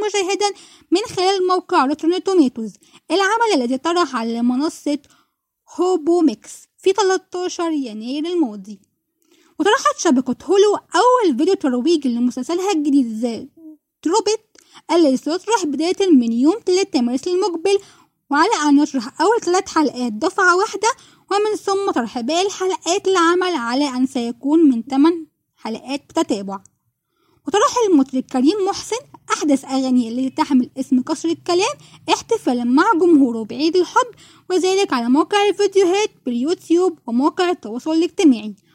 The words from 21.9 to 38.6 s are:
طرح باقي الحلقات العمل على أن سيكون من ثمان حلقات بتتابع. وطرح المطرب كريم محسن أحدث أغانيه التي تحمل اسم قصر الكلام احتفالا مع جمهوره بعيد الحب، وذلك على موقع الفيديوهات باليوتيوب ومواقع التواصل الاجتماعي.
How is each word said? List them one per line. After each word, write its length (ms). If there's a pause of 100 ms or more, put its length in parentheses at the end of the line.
طرح 280
باقي 260
الحلقات 600
العمل 480
على 340
أن 160
سيكون 540
من 240
ثمان 420 (300)
حلقات 540
بتتابع. 500 (880)
وطرح 280 (140)
المطرب 340
كريم 440
محسن 280 (380)
أحدث 320
أغانيه 440
التي 200
تحمل 480
اسم 240
قصر 280
الكلام 480 (320)
احتفالا 540
مع 200 (120)
جمهوره 480
بعيد 340
الحب، 340 (380)
وذلك 440
على 160
موقع 400
الفيديوهات 600 (160)
باليوتيوب 800
ومواقع 420
التواصل 440
الاجتماعي. 640 (200)